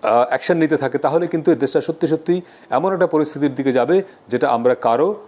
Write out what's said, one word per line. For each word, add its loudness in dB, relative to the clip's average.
আহ, 2
অ্যাকশন 0
নিতে 2
থাকে, -2
তাহলে 0
কিন্তু 0
এই 4
দেশটা 0
সত্যি -4
সত্যি -2
এমন 0
একটা 0
পরিস্থিতির -2
দিকে -2
যাবে 2
যেটা -2
আমরা 2
কারো 0